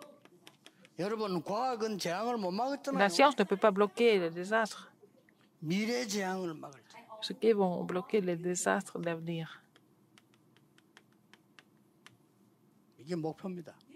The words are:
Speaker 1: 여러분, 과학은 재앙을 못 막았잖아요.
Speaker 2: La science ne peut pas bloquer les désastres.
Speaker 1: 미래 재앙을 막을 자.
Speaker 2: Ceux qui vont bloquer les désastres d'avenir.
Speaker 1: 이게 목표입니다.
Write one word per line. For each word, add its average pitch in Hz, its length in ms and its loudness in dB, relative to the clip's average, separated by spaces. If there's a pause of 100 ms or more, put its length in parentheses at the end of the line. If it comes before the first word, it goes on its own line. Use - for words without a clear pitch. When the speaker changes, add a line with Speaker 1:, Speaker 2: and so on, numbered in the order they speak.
(1000)
Speaker 1:
여러분, 196 440 -2
과학은 220 560 -2
재앙을 208 380 -2
못 190 140 -2
막았잖아요. 269 480 -2
Speaker 2:
La 294 100 6
science 277 300 6
ne 208 60 2
peut 196 140 0
pas 220 120 6
bloquer 202 480 4
les 170 120 0
désastres. 202 600 -4 (720)
Speaker 1:
미래 220 460 -2
재앙을 190 480 -4
막을 139 340 -16
자. - 100 -20 (240)
Speaker 2:
Ceux - 160 -6
qui 226 160 6
vont 185 320 0
bloquer 180 340 -2
les 180 160 0
désastres 180 640 -2
d'avenir. 165 460 -6 (3500)
Speaker 1:
이게 151 180 -8
목표입니다. 165 560 -8 (240)